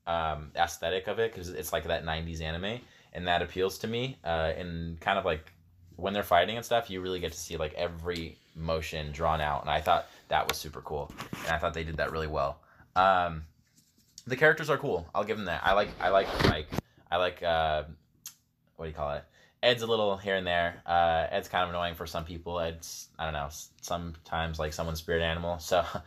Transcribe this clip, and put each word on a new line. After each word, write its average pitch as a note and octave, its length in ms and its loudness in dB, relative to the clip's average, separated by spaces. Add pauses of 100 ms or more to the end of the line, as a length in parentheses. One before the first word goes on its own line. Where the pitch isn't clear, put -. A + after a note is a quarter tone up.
um, D#2 500 -2
aesthetic F2 520 0
of G#2 120 -2
it, A2+ 160 0
'cause F2 140 -10
it's, F2+ 240 -8
like, E2 120 0
that E2+ 200 -2
nineties E2 340 -4
anime, F2 400 -4 (340)
and F2 140 -6
that F2 140 4
appeals F#2 380 0
to A2+ 80 -4
me. B2 360 -4
Uh, D#2+ 320 2
and E2 460 -6
kind G2+ 180 4
of, F#2 60 0
like, D#2+ 260 -2 (460)
when F#2+ 160 -2
they're G2+ 100 2
fighting F#2+ 340 6
and A2+ 80 -6
stuff, A#2 240 2
you F#2 120 -4
really F#2 180 -2
get E2 140 -4
to - 60 -14
see, E2 180 -8
like, D#2 160 -2
every E2+ 640 -4 (180)
motion D#2 560 -4
drawn D#2+ 300 0
out, D2 200 0
and - 80 -4
I D2+ 120 2
thought E2 260 2 (200)
that D#2 200 0
was - 100 0
super C2+ 240 -12
cool, C#2+ 300 -8 (340)
and - 60 -8
I D#2+ 60 2
thought D#2+ 160 0
they E2 100 -4
did D#2+ 140 -6
that C#2+ 140 0
really D#2 160 -4
well. C#2+ 340 -2 (340)
Um, F2+ 500 4 (840)
the B2+ 100 -2
characters D#3 320 6
are C#3+ 80 4
cool. F2+ 380 -2
I'll G#2 80 2
give G#2+ 140 -2
them G#2 100 -6
that. E2 180 -2
I F#2+ 80 8
like, G2+ 160 4 (100)
I F2+ 100 2
like G2 180 6 (180)
Mike. D#2 240 2 (420)
I F2 60 2
like, F2+ 260 0
uh, D#2+ 400 2 (920)
what E2 100 -10
do D#2+ 40 -6
you D2+ 60 -10
call D2 180 -4
it? D2 100 -8 (400)
Ed's A#2+ 180 6
a A2+ 60 -4
little G#2 300 4
here G2 180 0
and F#2 100 0
there. F2 400 2
Uh, E2 460 4
Ed's G2 180 -2
kind F#2 140 2
of F2 60 -2
annoying F2 260 -2
for E2+ 100 -8
some E2 200 -4
people. E2+ 340 -6
Ed's, E2 580 -6
I D#2+ 80 -6
don't D#2 80 -4
know, D2 140 -4
s-, - 240 -14 (100)
sometimes, E2 800 -4
like, D#2 140 -2
someone's E2 260 -4
spirit E2 240 0
animal. E2+ 360 -2
So, F2 240 2 (240)